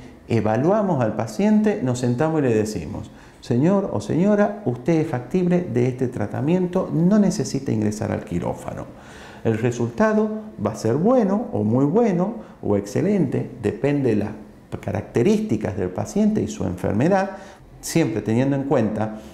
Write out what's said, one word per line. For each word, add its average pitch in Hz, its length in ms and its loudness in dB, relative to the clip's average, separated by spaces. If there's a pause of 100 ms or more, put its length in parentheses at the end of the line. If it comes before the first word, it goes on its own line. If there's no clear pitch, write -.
(280)
evaluamos 135 720 2
al 110 140 0
paciente, 214 680 2
nos 123 160 0
sentamos 156 400 0
y 143 40 2
le 120 120 4
decimos, 87 560 -4 (280)
"Señor 180 540 2
o 107 80 -2
señora, 202 640 2
usted 123 280 0
es 156 140 2
factible 175 540 0
de 123 260 0
este 127 200 -2
tratamiento, 160 840 -2
no 175 280 4
necesita 139 520 0
ingresar 107 400 0
al 98 120 -2
quirófano". - 640 -6 (580)
El 110 160 0
resultado 208 800 0 (240)
va 101 60 0
a - 40 -6
ser 113 200 0
bueno 208 580 2
o 107 100 0
muy 120 220 2
bueno 196 480 2 (300)
o 101 140 2
excelente, 135 720 0 (100)
depende 139 480 0
de 107 60 2
las 104 140 0 (520)
características 117 960 0
del 92 120 -2
paciente 202 520 0
y 104 60 -2
su - 160 -6
enfermedad, 113 640 0 (500)
siempre 117 440 0
teniendo 131 320 2
en 139 80 -2
cuenta 107 560 0 (140)